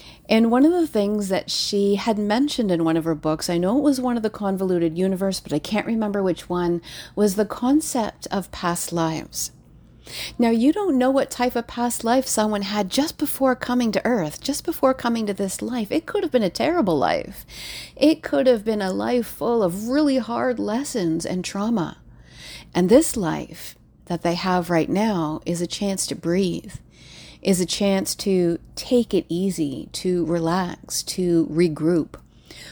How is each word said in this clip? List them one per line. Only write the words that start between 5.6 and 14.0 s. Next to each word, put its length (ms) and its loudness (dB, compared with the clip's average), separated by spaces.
can't 260 -4
remember 340 -2
which 280 -2
one, 340 0
was 220 2
the 100 2
concept 840 0
of 180 -2
past 420 -4
lives. 600 -4
Now, 140 4
you 220 4
don't 260 0
know 140 4
what 180 2
type 240 0
of 140 -4
past 340 -2
life 240 2
someone 360 0
had 280 -2
just 280 0
before 360 0
coming 380 0
to 120 0